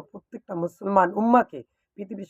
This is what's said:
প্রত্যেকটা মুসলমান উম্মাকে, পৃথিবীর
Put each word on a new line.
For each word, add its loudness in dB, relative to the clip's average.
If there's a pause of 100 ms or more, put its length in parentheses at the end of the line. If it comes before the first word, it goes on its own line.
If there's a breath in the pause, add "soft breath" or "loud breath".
(100)
প্রত্যেকটা -16
মুসলমান 0 (120)
উম্মাকে, 2 (360)
পৃথিবীর -12